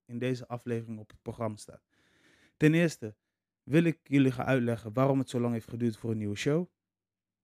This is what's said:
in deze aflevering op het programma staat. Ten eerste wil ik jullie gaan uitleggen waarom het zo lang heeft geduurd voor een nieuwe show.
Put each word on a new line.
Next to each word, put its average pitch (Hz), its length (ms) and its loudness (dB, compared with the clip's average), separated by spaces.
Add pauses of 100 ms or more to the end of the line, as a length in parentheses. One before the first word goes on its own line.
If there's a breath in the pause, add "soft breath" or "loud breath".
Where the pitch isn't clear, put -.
in 120 140 -10
deze 123 300 -4
aflevering 117 500 -6
op 107 120 -18
het - 120 -20
programma 113 340 -6
staat. - 260 -20 (720 soft breath)
Ten 156 180 6
eerste 160 400 0 (480)
wil 156 220 4
ik 165 180 0
jullie 135 300 4
gaan 123 140 -6
uitleggen 117 460 0
waarom 135 260 4
het 131 120 -2
zo 123 100 -2
lang 120 120 0
heeft 113 160 -6
geduurd 117 280 -2
voor 117 140 -6
een 110 80 -2
nieuwe 104 180 -4
show. 160 300 0 (760)